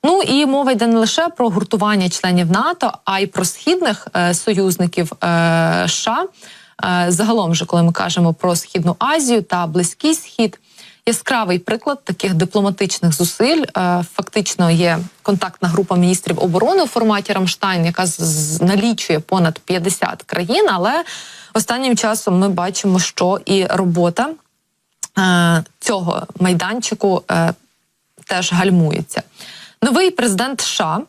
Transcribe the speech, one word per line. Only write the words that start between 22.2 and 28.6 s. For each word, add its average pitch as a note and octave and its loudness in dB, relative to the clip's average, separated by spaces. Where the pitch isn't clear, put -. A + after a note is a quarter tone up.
ми G3+ 2
бачимо, F#3 0
що F3+ 0
і G3 2
робота, F3 0
е, E3+ 4
цього - -2
майданчику, F#3 0
е, E3 2
теж F3+ -4
гальмується. F3 0